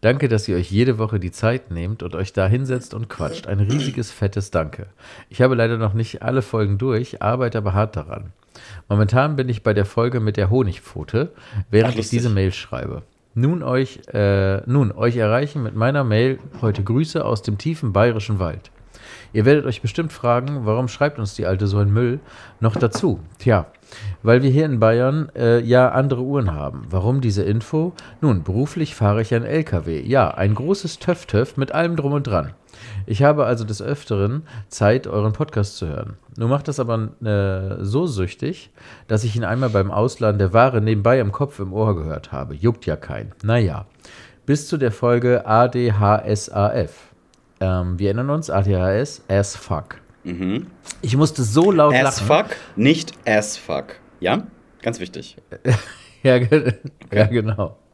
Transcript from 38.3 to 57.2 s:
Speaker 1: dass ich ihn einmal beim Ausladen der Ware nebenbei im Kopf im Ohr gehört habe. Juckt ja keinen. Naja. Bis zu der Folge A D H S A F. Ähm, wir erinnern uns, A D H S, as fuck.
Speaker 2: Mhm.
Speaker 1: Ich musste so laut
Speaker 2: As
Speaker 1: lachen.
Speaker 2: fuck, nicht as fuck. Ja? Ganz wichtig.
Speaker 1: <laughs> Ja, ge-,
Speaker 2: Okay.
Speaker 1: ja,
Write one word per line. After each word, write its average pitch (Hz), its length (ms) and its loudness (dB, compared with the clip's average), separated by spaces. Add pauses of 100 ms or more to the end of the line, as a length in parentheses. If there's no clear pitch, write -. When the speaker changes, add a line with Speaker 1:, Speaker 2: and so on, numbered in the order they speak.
Speaker 1:
dass 110 160 0
ich 110 120 -2
ihn 117 80 0
einmal 120 260 0
beim 101 220 0
Ausladen 107 480 0
der 92 140 2
Ware 120 280 4
nebenbei 110 380 2
im 104 120 -2
Kopf 143 280 -6
im 95 140 -6
Ohr 107 220 0
gehört 76 360 -8
habe. 67 240 -8
Juckt 110 320 -2
ja 78 80 -2
keinen. 55 360 -10 (120)
Naja. 104 420 0 (600)
Bis 147 220 0
zu 160 100 -4
der 127 140 2
Folge 120 540 2
A 117 220 4
D 120 260 0
H 104 260 4
S - 320 -4
A 101 220 2
F. - 320 -4 (560)
Ähm, 90 380 0
wir 101 80 0
erinnern 120 220 0
uns, 156 200 -2
A 95 120 2
D 95 160 2
H 92 160 2
S, 131 340 -2
as 101 300 0
fuck. - 380 -8 (280)
Speaker 2:
Mhm. 92 440 -4 (340)
Speaker 1:
Ich 127 160 0
musste 156 260 2
so 156 300 4
laut 151 200 6
Speaker 2:
As 131 280 2
Speaker 1:
lachen. 101 60 -4
Speaker 2:
fuck, 185 280 2 (220)
nicht 151 340 2 (160)
as 107 300 0
fuck. - 380 -8 (260)
Ja? 107 220 0 (380)
Ganz 117 200 -4
wichtig. - 340 -14 (160)
Speaker 1:
<laughs> - 240 0 (480)
Ja, 127 140 6
ge-, 123 360 4 (320)
Speaker 2:
Okay. 101 120 -2
Speaker 1:
ja, 107 80 6